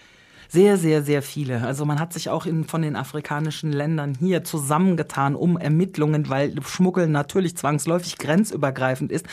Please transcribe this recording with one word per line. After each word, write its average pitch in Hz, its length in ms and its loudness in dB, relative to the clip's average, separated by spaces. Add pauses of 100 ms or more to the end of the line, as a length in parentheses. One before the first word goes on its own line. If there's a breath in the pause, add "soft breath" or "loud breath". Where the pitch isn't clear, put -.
(520 loud breath)
Sehr, 196 260 8
sehr, 156 260 2
sehr 143 180 2
viele. 131 400 -4
Also 135 220 -4
man 147 160 0
hat 170 120 -4
sich - 160 -8
auch 160 160 -2
in, 160 200 -2
von 165 180 -2
den 151 140 -2
afrikanischen 151 720 -4
Ländern 143 480 -2
hier 170 240 0
zusammengetan, 151 960 0
um 175 200 0
Ermittlungen, 151 720 0
weil 135 240 0 (120)
Schmuggel 180 420 2
natürlich 165 500 0
zwangsläufig 165 640 -2
grenzübergreifend 131 920 0
ist, - 200 -4